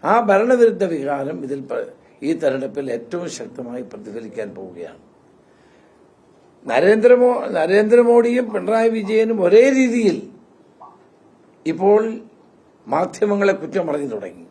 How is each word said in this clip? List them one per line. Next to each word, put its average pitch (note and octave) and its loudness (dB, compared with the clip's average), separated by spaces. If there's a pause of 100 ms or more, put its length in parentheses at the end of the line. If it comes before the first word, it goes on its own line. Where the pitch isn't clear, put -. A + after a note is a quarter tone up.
ആ G#3 4
ഭരണവിരുദ്ധ A3 4
വികാരം C#3+ -6
ഇതിൽ C#3 -8 (100)
പ-, A#2+ -8 (300)
ഈ D3+ -2
തെരഞ്ഞെടുപ്പിൽ C3+ -4
ഏറ്റവും E3+ -10 (100)
ശക്തമായി B2 -12
പ്രതിഫലിക്കാൻ G#2+ -12
പോവുകയാണ്. F2 -16 (1700)
നരേന്ദ്രമോ-, A3+ 4 (140)
നരേന്ദ്രമോദിയും A#3 2
പിണറായി G#3+ 0 (100)
വിജയനും A3 0
ഒരേ G#3+ 8 (140)
രീതിയിൽ A3+ 2 (1500)
ഇപ്പോൾ G#3+ 0 (720)
മാധ്യമങ്ങളെ G3 0
കുറ്റം E3 -6
പറഞ്ഞു C#3+ -6
തുടങ്ങി. F2+ -14